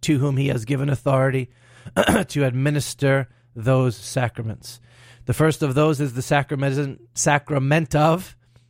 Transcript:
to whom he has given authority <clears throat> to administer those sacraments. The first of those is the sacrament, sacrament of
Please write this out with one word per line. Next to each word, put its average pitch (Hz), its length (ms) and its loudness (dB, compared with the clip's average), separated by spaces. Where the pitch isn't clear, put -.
to 151 160 2
whom 139 180 0
he 139 140 0
has 123 160 -2
given 139 240 -2
authority 131 600 0
<clears throat> - 320 2
to 147 160 -2
administer 135 880 0
those 127 400 2
sacraments. - 880 -8
The 127 80 0
first 156 300 2
of 135 120 0
those 151 260 2
is 139 120 -4
the 127 80 -6
sacrament, 139 800 -2
sacrament 147 840 0
of 160 400 2